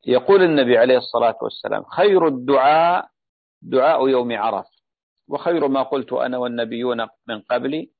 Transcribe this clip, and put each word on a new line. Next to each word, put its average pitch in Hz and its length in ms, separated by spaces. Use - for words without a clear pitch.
يقول 185 360
النبي 135 340
عليه 127 200
الصلاة 117 440
والسلام: 104 420
"خير 185 440
الدعاء 143 800
دعاء 131 460
يوم 123 300
عرفة، 104 320
وخير 156 400
ما 135 160
قلت 127 300
أنا 127 240
والنبيون 120 720
من 110 140
قبلي 135 580